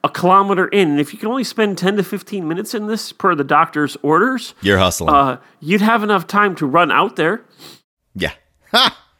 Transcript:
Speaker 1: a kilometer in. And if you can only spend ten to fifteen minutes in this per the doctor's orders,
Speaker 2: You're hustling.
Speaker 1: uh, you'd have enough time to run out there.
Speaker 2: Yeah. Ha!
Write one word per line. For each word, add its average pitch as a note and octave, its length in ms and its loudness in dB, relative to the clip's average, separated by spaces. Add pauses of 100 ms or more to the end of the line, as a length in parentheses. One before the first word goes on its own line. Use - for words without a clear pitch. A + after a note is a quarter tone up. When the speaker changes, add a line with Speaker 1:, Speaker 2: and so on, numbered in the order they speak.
Speaker 1:
a - 60 -2
kilometer F#3+ 580 2
in. F#3 240 2
And C#3+ 80 0
if C#3+ 140 -4
you - 60 -20
can G#3+ 100 -6
only B3+ 140 -4
spend G#3 360 -2
ten F#3+ 180 -2
to F#3+ 60 -2
fifteen F#3 440 -8
minutes F#3 280 -6
in G#3 120 -6
this G#3+ 240 -6
per F#3 220 0
the C#3+ 100 -2
doctor's D3 600 0
orders, G#3+ 580 0
Speaker 2:
You're G2 160 2
hustling. F#2+ 380 0
Speaker 1:
uh, C3+ 220 2 (220)
you'd F#3 220 0
have A3 220 2
enough G3+ 240 -2
time G3+ 300 0
to D#3 100 -2
run D#3 240 2
out E3 240 2
there. F3 260 -2 (720)
Speaker 2:
Yeah. E2 200 -6 (380)
Ha! A#3+ 260 0 (220)